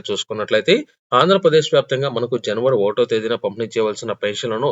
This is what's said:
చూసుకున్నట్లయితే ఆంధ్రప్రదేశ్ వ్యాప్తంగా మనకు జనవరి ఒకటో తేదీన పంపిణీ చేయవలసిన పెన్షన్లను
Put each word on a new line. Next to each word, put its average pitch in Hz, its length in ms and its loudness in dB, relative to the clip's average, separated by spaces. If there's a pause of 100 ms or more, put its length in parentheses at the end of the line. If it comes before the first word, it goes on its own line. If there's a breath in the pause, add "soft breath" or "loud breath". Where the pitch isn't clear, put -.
చూసుకున్నట్లయితే 107 720 0 (360)
ఆంధ్రప్రదేశ్ 160 600 4
వ్యాప్తంగా 135 380 0
మనకు 120 300 -4
జనవరి 117 380 0
ఒకటో 104 280 2
తేదీన 113 320 -2
పంపిణీ 107 300 -6
చేయవలసిన 107 500 -2
పెన్షన్లను 110 540 -4